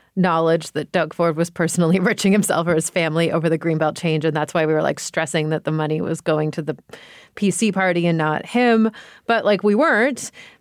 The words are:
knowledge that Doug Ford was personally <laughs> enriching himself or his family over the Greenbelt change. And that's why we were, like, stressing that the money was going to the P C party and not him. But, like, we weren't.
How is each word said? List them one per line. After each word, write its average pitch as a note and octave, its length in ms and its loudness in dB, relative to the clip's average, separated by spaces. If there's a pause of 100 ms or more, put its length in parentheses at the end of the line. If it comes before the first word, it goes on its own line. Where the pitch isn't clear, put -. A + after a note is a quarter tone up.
(140)
knowledge E3 580 2
that - 200 -8
Doug D#3+ 200 0
Ford E3 240 0
was E3+ 140 -2
personally E3+ 460 0
<laughs> - 20 2
enriching G3+ 340 2
himself F3+ 340 2
or F3 80 2
his D#3+ 140 0
family E3 440 0
over E3 180 0
the D#3+ 80 0
Greenbelt D#3 400 -2
change. D#3 260 -2
And D#3 100 0
that's D3+ 200 -4
why D#3+ 100 2
we D#3 80 0
were, D#3 100 0
like, C#3+ 180 -2
stressing D#3+ 500 -4
that D#3 140 -2
the D#3 80 -4
money D#3 280 -2
was E3 200 -4
going D#3 320 -2
to E3 100 -8
the D3 140 -6 (580)
P G3 160 0
C G#3 220 0
party F3+ 340 0
and E3+ 100 2
not D#3 300 -2
him. A#3 440 2 (360)
But, A3+ 180 0
like, F#3+ 180 2
we G#3 120 4
weren't. B3+ 560 0 (300)